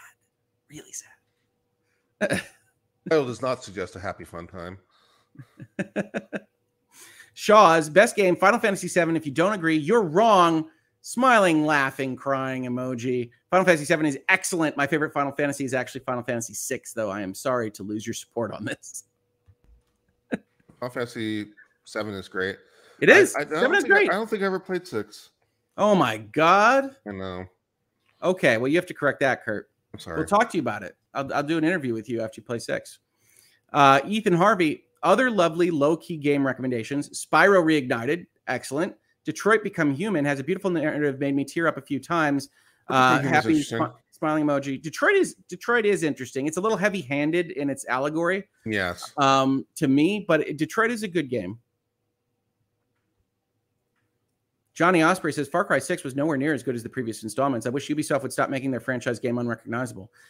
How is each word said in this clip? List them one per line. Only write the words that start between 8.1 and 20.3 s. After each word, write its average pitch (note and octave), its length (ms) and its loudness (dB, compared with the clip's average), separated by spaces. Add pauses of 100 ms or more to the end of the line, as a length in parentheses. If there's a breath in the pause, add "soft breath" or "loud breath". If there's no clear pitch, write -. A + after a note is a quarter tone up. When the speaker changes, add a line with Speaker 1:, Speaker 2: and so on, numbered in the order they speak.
Speaker 1:
game, F3+ 200 2
Final G3+ 220 4
Fantasy G3 300 -2
seven. E3 280 0
If D#3 100 -6
you C#3 60 -6
don't E3+ 200 2
agree, D#3+ 240 0
you're F#3 260 2
wrong. E3+ 680 4 (340 soft breath)
Smiling, G3+ 640 4
laughing, C3+ 520 0
crying C3 480 -4
emoji. B2 680 -4 (200)
Final F#3 140 4
Fantasy E3 200 4
seven D#3 220 2
is C3+ 120 -2 (100)
excellent. F3 480 0
My C#3 100 0
favorite D3+ 260 -2
Final C#3 200 -2
Fantasy C#3+ 320 -4
is B2 100 -6
actually B2+ 260 -6
Final B2 240 -6
Fantasy A#2 300 -6
six, - 380 -10
though. A2 180 -4
I G2+ 100 -6
am F#2+ 140 -8
sorry B2 380 -4
to - 100 -14
lose G#2 240 -8
your A2+ 80 -6
support - 380 -8
on G#2+ 120 -12
this. - 400 -12 (1300)